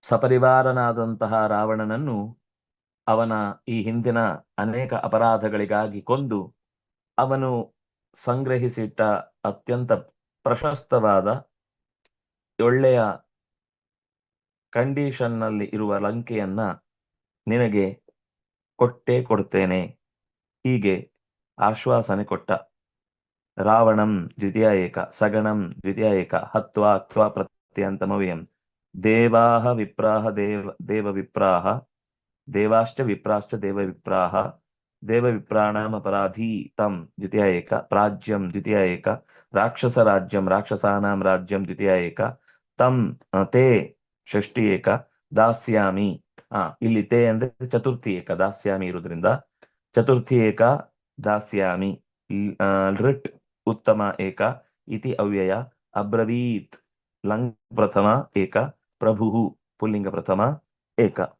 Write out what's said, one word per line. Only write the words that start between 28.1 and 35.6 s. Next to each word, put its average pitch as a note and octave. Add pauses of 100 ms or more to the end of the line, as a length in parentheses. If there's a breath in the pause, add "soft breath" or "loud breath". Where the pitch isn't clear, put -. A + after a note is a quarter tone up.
देवाः A#2
विप्राः G#2+
देव-, G2+
देवविप्राः, G2 (680)
देवाश्च A2
विप्राश्च G#2
देवविप्राः, G2 (520)
देवविप्राणाम् G#2+